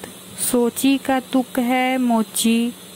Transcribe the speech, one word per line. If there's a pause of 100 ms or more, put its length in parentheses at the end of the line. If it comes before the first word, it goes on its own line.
(520)
सोची
का
तुक
है
मोची, (220)